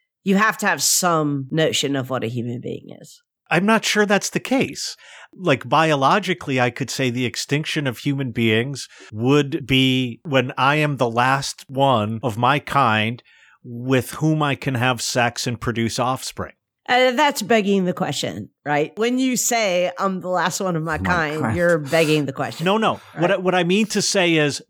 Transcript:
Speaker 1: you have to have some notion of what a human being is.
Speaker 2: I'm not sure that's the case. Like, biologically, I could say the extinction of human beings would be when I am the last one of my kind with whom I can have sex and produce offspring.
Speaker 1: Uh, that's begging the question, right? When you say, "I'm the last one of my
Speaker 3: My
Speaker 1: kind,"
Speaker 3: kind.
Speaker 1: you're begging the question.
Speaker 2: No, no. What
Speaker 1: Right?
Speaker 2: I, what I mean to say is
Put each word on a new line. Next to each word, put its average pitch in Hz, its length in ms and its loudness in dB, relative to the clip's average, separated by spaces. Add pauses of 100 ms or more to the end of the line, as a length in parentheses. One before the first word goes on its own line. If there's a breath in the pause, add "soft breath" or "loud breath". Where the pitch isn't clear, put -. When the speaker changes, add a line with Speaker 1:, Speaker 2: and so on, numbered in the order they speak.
(220)
Speaker 1:
you 190 140 2
have 214 220 2
to 208 80 -4
have 160 160 0
some 151 680 0
notion 143 460 0
of 127 140 -4
what 120 140 -2
a 113 40 -4
human 120 320 -6
being - 260 -10 (140)
is. - 220 -20 (280)
Speaker 2:
I'm 180 160 2
not 220 180 2
sure 208 220 2
that's 196 240 0
the - 100 -4
case. - 560 -4 (400 loud breath)
Like, 143 320 0
biologically, 151 920 2
I 123 100 4
could 120 200 -6
say 131 200 -2
the 123 160 -2
extinction 147 600 -4
of 120 120 -4
human 135 340 -4
beings 117 560 0 (240 loud breath)
would 135 540 0
be 131 580 2
when 131 320 0
I 139 200 2
am 147 200 0
the 120 140 0
last 131 580 0
one 117 540 2
of 113 160 -4
my 127 200 2
kind 120 640 0 (400 soft breath)
with 123 500 0
whom 156 300 0
I 139 120 0
can 135 200 -4
have 127 280 0
sex - 440 0
and 117 140 -4
produce 113 380 -2
offspring. - 540 -4 (340)
Speaker 1:
Uh, 254 260 2
that's 285 280 0
begging 196 460 2
the 180 80 -2
question, 127 560 -6 (140)
right? 147 340 0
When 240 200 0
you 262 200 0
say, 180 600 0
"I'm 190 220 -2
the 175 80 -8
last 180 320 -2
one 185 160 -2
of 156 60 -2
my 156 160 -4
Speaker 3:
My - 60 -4
Speaker 1:
kind," 156 360 0
Speaker 3:
kind. 123 160 -2
Speaker 1:
you're 175 220 2
begging 151 480 2
the 131 80 -6
question. 135 320 -6
Speaker 2:
No, 196 100 2
no. 208 180 0 (220)
What 156 60 -2
Speaker 1:
Right? 175 100 2
Speaker 2:
I, 196 60 2
what 180 160 0
I 180 100 2
mean 196 220 2
to 202 160 -2
say 175 340 2
is 147 340 0